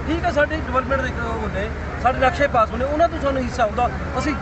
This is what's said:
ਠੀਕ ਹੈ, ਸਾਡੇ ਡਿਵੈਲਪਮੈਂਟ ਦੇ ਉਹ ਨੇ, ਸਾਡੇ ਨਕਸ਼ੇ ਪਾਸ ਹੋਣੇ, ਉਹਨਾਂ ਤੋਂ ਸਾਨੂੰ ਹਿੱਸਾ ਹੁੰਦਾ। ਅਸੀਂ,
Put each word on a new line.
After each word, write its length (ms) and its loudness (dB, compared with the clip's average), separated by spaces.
ਠੀਕ 180 0
ਹੈ, 60 2
ਸਾਡੇ 260 2
ਡਿਵੈਲਪਮੈਂਟ 440 0
ਦੇ 200 -2
ਉਹ 340 -4
ਨੇ, 160 -4
ਸਾਡੇ 160 4
ਨਕਸ਼ੇ 280 4
ਪਾਸ 240 4
ਹੋਣੇ, 140 -2
ਉਹਨਾਂ 240 2
ਤੋਂ 120 -4
ਸਾਨੂੰ 220 0
ਹਿੱਸਾ 240 0
ਹੁੰਦਾ। 240 0
ਅਸੀਂ, 240 0